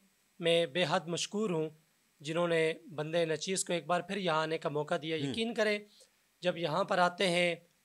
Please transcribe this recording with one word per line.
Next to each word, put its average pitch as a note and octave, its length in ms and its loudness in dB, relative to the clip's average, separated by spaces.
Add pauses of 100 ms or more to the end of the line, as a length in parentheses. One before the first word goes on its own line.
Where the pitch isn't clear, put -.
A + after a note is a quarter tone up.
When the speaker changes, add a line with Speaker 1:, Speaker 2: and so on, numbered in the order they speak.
(400)
Speaker 1:
मैं E3+ 340 2
बेहद E3+ 360 0
मशकूर G3+ 420 -2
हूँ D#3 140 0 (560)
जिन्होंने E3 420 2 (280)
बंदे D#3+ 360 0
नचीज़ F3 380 -2
को F#3 80 -4
एक D#3 140 -4
बार F3 200 0
फिर G3 120 -6
यहाँ D#3+ 240 0
आने D#3+ 140 -2
का D#3+ 140 -4
मौका D3+ 260 -2
दिया। D#3+ 200 -4
Speaker 2:
हम्म। C#3 120 -2
Speaker 1:
यकीन A3+ 240 -2
करें, G#3+ 240 0 (680)
जब F3 160 0
यहाँ E3+ 260 0
पर F#3 160 2
आते F3+ 280 4
हैं, F3 220 4 (340)